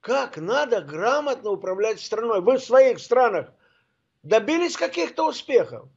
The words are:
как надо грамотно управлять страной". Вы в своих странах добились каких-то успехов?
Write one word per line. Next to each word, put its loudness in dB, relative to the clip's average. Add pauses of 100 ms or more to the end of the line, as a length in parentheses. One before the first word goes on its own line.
как -4
надо -2
грамотно -4
управлять -4
страной". -2
Вы 2
в -6
своих 6
странах 0 (720)
добились 0
каких-то -4
успехов? -2